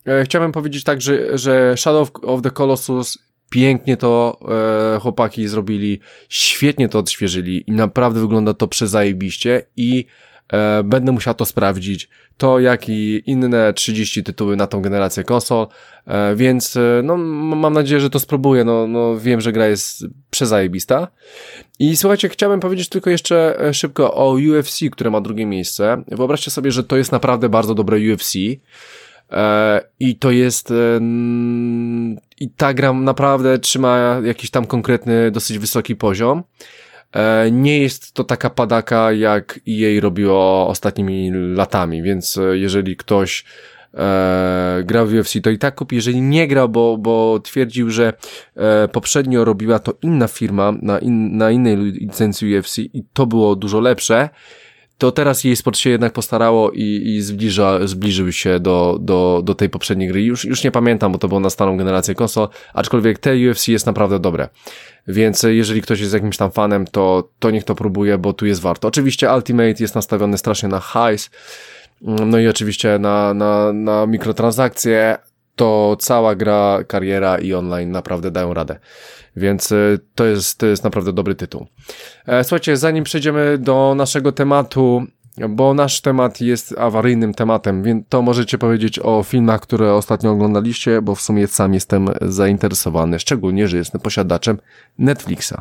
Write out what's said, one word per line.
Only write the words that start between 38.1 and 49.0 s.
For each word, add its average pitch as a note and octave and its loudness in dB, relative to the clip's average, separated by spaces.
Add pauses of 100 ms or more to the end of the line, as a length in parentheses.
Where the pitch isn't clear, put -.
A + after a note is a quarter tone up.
to C3 -6
taka B2 -2
padaka, A2+ 2
jak G#2+ 0 (100)
E G#2+ 2
A G2+ 2
robiło F#2+ 4
ostatnimi F#2+ -2
latami, F2+ -2
więc, F#2 -4
e, F#2+ 0
jeżeli F#2+ -2
ktoś, - -2 (480)
e, F#2 0
grał A2 2
w G#2+ -2
U A2+ 4
F G#2+ 0
C, G#2+ -4
to A2 2
i A2 0
tak C#3 -2
kupi. C3 -8
Jeżeli B2 0
nie D3 2
grał, C3+ 4
bo, A#2 2
bo A2+ 0
twierdził, A#2+ -2
że, A2+ 2 (420)
e, G#2+ 4
poprzednio B2 0